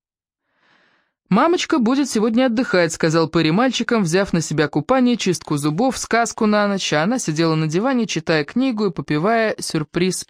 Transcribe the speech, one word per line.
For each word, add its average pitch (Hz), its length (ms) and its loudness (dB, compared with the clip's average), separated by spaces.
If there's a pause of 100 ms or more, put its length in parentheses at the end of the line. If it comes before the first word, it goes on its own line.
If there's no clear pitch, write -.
(1300)
«Мамочка 311 480 2
будет 262 320 0
сегодня 233 360 0
отдыхать», 214 460 0
сказал 160 360 0
Перри 160 240 0
мальчикам, 233 500 0
взяв 185 300 0
на 170 80 2
себя 151 260 0
купание, 247 500 2
чистку 160 400 -2
зубов, 156 400 0
сказку 226 500 -2
на 208 200 2
ночь, 196 260 -2
а 151 120 2
она 240 160 0
сидела 160 340 0
на 156 140 0
диване, 226 400 0
читая 160 340 -2
книгу 226 440 -2
и 185 40 0
попивая 202 680 0
сюрприз 170 720 -4